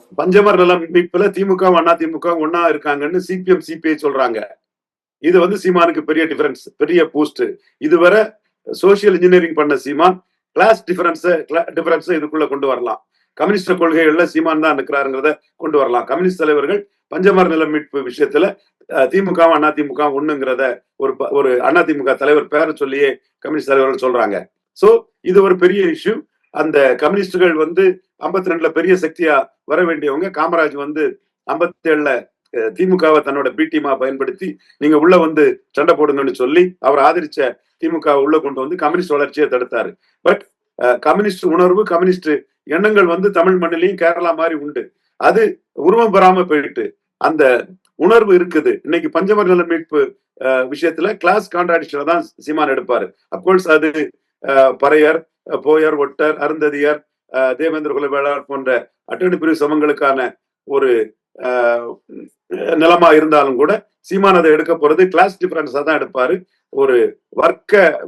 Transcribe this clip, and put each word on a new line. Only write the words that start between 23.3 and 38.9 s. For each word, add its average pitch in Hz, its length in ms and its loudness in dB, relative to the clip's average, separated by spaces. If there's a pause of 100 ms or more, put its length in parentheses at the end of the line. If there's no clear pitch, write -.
கம்யூனிஸ்ட் 139 320 -6
தலைவர்கள் 135 400 0
சொல்றாங்க. 104 340 -2 (280)
So 226 320 4 (160)
இது 185 220 2
ஒரு 190 140 2
பெரிய 185 300 2
இஷ்யூ. 185 360 -4 (280)
அந்த 147 440 2
கம்யூனிஸ்டுகள் 180 580 0
வந்து 175 500 0 (200)
ஐம்பத்தி 180 260 -4
ரெண்டுல 165 200 -2
பெரிய 175 260 0
சக்தியா 160 520 -2 (180)
வர 160 180 -2
வேண்டியவங்க, 156 480 -4
காமராஜ் 160 440 -2
வந்து 147 460 -6 (300)
ஐம்பத்தேழுல, 156 560 -2
அ, 123 220 -4 (240)
திமுகவை 156 680 2
தன்னோட 139 320 -4
பி 156 100 -2
டீமா 143 340 -4
பயன்படுத்தி 135 600 -6 (200)
நீங்க 151 200 2
உள்ள 175 200 6
வந்து 151 520 0
சண்டை 156 240 2
போடுங்கன்னு 139 380 0
சொல்லி 175 460 0
அவர் 143 200 2
ஆதரிச்ச 147 580 0 (280)
திமுக 160 280 -2
உள்ள 143 260 2
கொண்டு 135 220 -6
வந்து 151 160 -6
கம்யூனிஸ்ட் 156 340 -2